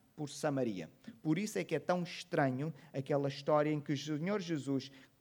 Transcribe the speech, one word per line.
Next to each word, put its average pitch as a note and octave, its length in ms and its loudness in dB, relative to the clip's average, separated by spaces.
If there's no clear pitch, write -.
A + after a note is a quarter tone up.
por D3 140 -6
Samaria. A#2+ 600 -2
Por D#3 160 2
isso G#3 200 -2
é F3 60 0
que E3 100 -2
é D3 40 2
tão F3+ 240 2
estranho D3 720 0
aquela C#3 340 0
história D3+ 440 4
em D3+ 100 0
que C#3+ 140 -2
o - 20 4
Senhor D#3 420 -2
Jesus C#3+ 520 -2